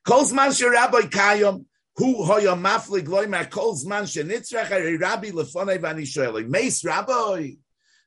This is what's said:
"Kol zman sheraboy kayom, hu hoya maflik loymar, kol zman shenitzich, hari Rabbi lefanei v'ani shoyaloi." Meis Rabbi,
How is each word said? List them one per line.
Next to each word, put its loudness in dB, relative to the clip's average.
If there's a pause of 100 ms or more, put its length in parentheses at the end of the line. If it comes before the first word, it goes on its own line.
"Kol 6
zman 2
sheraboy 4
kayom, 2 (320)
hu 2
hoya 4
maflik -2
loymar, -2
kol -2
zman -6
shenitzich, -6
hari -2
Rabbi -4
lefanei -4
v'ani -6
shoyaloi." -4
Meis -2
Rabbi, -2 (520)